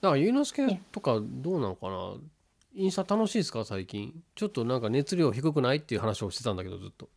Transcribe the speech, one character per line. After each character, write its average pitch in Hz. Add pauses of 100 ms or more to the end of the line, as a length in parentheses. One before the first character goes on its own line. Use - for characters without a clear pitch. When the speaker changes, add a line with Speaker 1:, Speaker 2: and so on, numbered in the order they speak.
Speaker 1:
だ 196
か 147
ら、 -
ゆ 165
う 247
の 285
す -
け 233 (100)
と -
か 117
ど 131
う 147
な 110
の 92
か -
な？ 95
Speaker 2:
い 92 (800)
や。 190
Speaker 1:
イ -
ン 190
ス 185
タ 202
楽 220
し -
い 226
で -
す -
か、 113
最 95
近？ 117 (120)
ち -
ょ 208
っ -
と 120
な 123
ん -
か 110
熱 143
量 156
低 143
く 147
な 127
い 147
っ -
て 120
い -
う 90
話 110
を 95
し -
て -
た 107
ん 92
だ 92
け 95
ど、 90
ず 95
っ -
と。 -